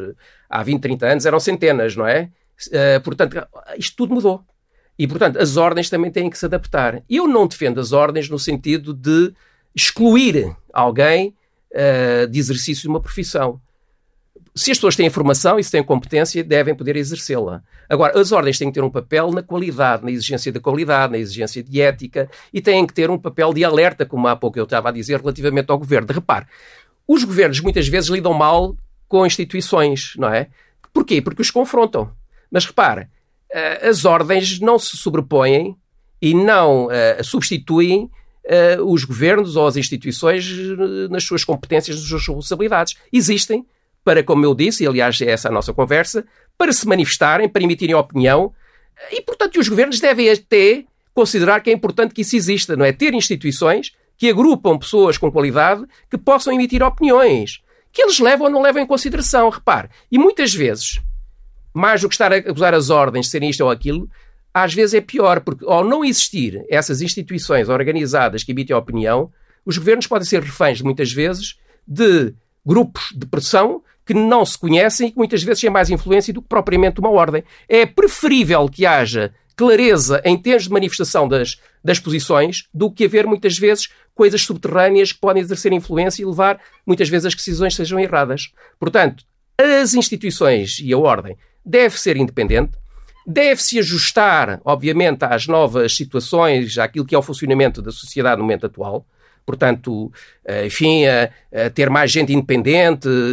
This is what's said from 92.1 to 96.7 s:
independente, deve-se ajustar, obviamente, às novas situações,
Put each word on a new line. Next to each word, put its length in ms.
independente, 560
deve-se 520
ajustar, 840
obviamente, 600
às 220
novas 480
situações, 840